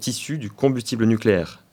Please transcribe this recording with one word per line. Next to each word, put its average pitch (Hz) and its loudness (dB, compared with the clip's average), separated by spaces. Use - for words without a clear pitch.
issus 143 -6
du 107 -10
combustible 123 0
nucléaire. 104 2